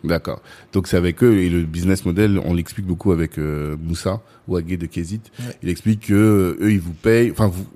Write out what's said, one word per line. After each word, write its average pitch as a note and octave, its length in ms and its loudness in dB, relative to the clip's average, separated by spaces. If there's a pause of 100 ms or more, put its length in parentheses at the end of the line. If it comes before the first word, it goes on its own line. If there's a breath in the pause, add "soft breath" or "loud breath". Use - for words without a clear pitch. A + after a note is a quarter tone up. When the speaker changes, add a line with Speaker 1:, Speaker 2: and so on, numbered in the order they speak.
Speaker 1:
d'accord. D#2+ 400 -4 (300 loud breath)
Donc G2 140 0
c'est - 80 0
avec F2 280 2
eux, A2+ 180 6
et F2+ 80 2
le F2 140 0
business E2+ 420 -2
model, G2 400 2
on E2+ 80 0
l'explique F2 320 -4
beaucoup F2+ 260 -2
avec, D#2+ 280 -2
euh, D2+ 440 -6
Moussa F2+ 380 -6 (260 soft breath)
Ouagé F2 300 -4
de E2+ 80 -8
Kézit. F2+ 360 -8 (180)
Speaker 2:
Ouais. A#2+ 240 -12
Speaker 1:
Il F2+ 60 -4
explique G#2+ 320 0
que, G#2 120 -2
euh, G2+ 500 4
eux, G#2+ 80 4
ils G2 80 4
vous E2+ 140 -8
payent, A2+ 380 2
enfin, A2 160 0
vous, F#2 180 -4 (100)